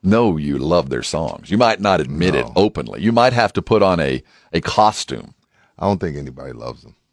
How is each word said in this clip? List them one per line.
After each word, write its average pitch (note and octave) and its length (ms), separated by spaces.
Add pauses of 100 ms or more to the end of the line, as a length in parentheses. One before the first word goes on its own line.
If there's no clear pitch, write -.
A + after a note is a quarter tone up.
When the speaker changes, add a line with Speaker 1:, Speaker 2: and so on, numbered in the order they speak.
Speaker 1:
know G#2 340
you C#2+ 200
love E2 320
their B1+ 140
songs. D#2 480
You G2+ 60
might A2 220
not G2 220
admit D#2+ 340
it B1 100
Speaker 2:
No. - 100
Speaker 1:
openly. D2+ 460
You G#2+ 100
might A#2+ 220
have A#2 200
to F#2+ 80
put G#2+ 220
on F#2 160
a, C2+ 240 (280)
a E2 100
costume. - 760 (420)
Speaker 2:
I - 80
don't G2 140
think D#2+ 180
anybody C2 340
loves A#1+ 300
them. A1+ 140 (180)